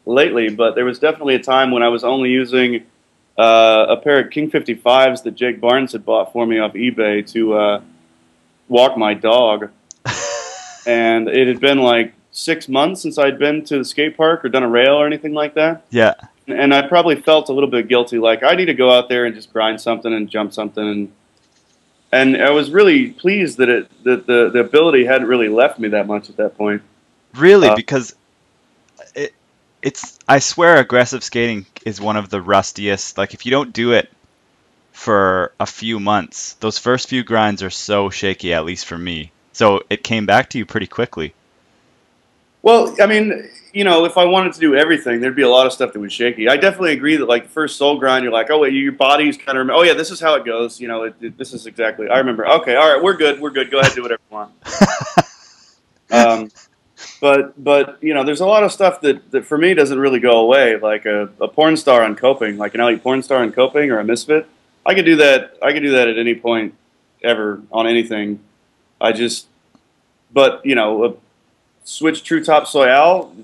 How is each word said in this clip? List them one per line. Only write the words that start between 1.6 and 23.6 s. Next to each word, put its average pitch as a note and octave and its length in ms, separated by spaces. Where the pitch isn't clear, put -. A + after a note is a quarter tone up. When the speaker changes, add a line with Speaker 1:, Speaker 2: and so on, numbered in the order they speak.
Speaker 1:
when A#2+ 100
I A#2 60
was A#2 160
only B2+ 260
using, B2+ 540
uh, A2+ 540
a - 80
pair C#3+ 220
of - 100
King D3+ 220
fifty-fives C3 720
that A#2 80
Jake A#2+ 280
Barnes B2+ 340
had G#2+ 120
bought A2+ 260
for A#2 140
me A2+ 140
off G#2 140
eBay G#2+ 580
to, A2 240
uh, G#2 260
walk B2 300
my G#2+ 180
dog. A2 540
Speaker 2:
<laughs> - 60
Speaker 1:
And A2+ 440
it B2+ 180
had B2 140
been, C#3 180
like, A#2 340
six D#3+ 340
months D3+ 340
since D#3 160
I'd C#3 220
been D3+ 260
to D3 120
the B2+ 80
skate D3+ 320
park D#3+ 260
or B2+ 60
done B2+ 140
a A#2+ 60
rail B2 260
or D3 120
anything D3+ 260
like D3+ 200
that. D#3+ 380
Speaker 2:
Yeah. A2+ 220
Speaker 1:
And C#3 280
I C#3 120
probably E3+ 300
felt D3+ 320
a C#3 60
little C#3 160
bit A#2 180
guilty, A#2+ 320
like, A2+ 240
I D3+ 120
need F3+ 100
to D#3+ 80
go B2+ 180
out B2 160
there B2 180
and A2+ 80
just G#2+ 200
grind A2 260
something A#2 340
and G#2+ 160
jump G#2 240
something. G#2+ 320
And, G#2 260
and C3 320
I C3+ 60
was D3 200
really D3+ 420
pleased F3+ 480
that B2+ 100